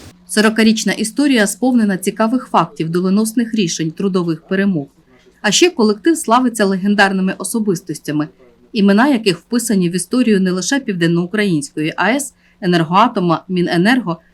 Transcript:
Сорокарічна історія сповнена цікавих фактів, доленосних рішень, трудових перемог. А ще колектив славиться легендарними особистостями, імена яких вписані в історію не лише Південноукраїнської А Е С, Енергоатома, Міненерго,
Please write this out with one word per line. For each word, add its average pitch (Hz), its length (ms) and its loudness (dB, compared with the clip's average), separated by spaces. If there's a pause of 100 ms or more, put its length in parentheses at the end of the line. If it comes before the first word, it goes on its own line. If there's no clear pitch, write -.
(280)
Сорокарічна 220 640 2
історія 226 540 0
сповнена 220 500 0
цікавих 226 540 -2
фактів, 165 380 0
доленосних 214 640 0
рішень, 165 360 -2
трудових 180 500 -2
перемог. 190 440 -2 (560)
А 208 100 -2
ще 349 180 4
колектив 233 480 0
славиться 233 480 0
легендарними 196 720 0
особистостями, 170 920 -4 (460)
імена 202 340 2
яких 220 300 0
вписані 202 520 -2
в 175 60 -6
історію 220 460 0
не 185 100 0
лише 185 280 -2
Південноукраїнської 170 1160 -2
А 196 140 0
Е 254 40 0
С, 285 180 -6 (280)
Енергоатома, 180 840 0
Міненерго, 180 720 0 (160)